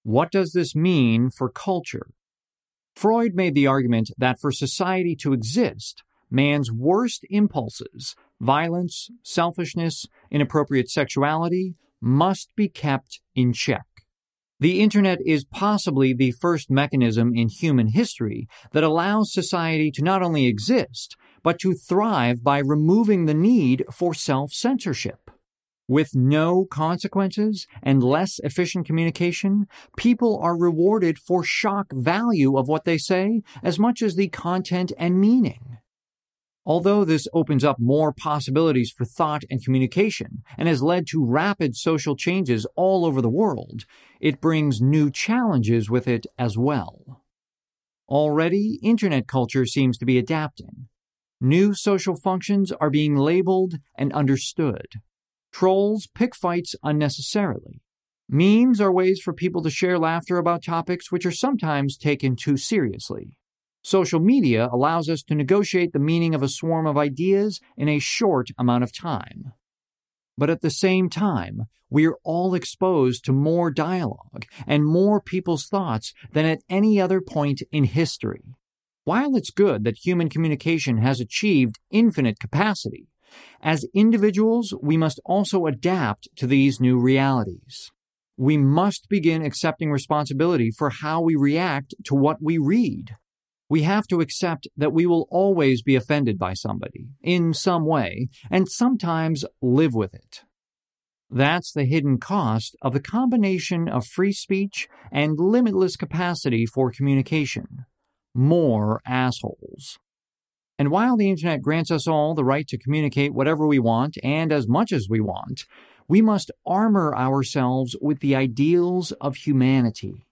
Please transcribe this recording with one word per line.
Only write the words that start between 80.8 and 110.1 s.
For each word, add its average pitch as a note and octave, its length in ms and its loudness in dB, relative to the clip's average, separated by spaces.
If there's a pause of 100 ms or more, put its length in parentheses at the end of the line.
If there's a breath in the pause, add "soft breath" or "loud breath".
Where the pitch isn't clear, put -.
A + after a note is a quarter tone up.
has B2 220 0
achieved B2+ 600 0 (100)
infinite F#3 480 2
capacity, - 720 -4 (540 loud breath)
as D#3 320 -2
individuals, G#3+ 880 2
we D3 140 2
must D#3+ 300 0
also F#3+ 400 0
adapt D3+ 720 -2
to B2+ 100 -4
these C3+ 320 2
new B2+ 180 4
realities. B2+ 920 0 (460)
We C#3+ 180 2
must D3+ 540 2
begin D#3+ 340 0
accepting D#3 480 -4
responsibility C#3+ 800 0
for D3 180 -2
how D#3 320 -4
we E3 140 2
react C#3+ 580 -2 (120)
to C#3 100 -2
what D3+ 260 2
we D#3+ 160 0
read. D#3 600 0 (500)
We D3+ 160 2
have G3+ 240 0
to F3 140 0
accept E3 560 -4
that D3 160 0
we E3 120 4
will E3+ 240 2
always E3+ 520 2
be C3 140 2
offended B2 440 0
by F#2+ 140 -4
somebody, - 560 -10 (120)
in E3+ 320 0
some E3+ 320 0
way, C3 440 -2 (200 loud breath)
and F#3 200 0
sometimes E3 720 -2 (180)
live C3 320 2
with G#2+ 200 -2
it. - 300 -20 (840)
That's D3 440 -2
the D3 100 -2
hidden C#3 360 0
cost B2 640 -2
of B2+ 120 -4
the C#3 80 -2
combination F#3+ 880 0
of - 160 -2
free G3 280 0
speech G3 540 -4 (240 loud breath)
and D3 260 0
limitless F#3+ 600 2
capacity D#3 680 -2
for B2+ 260 -2
communication. C#3 920 -2 (480)
More B2 720 2
assholes. - 920 -6 (800)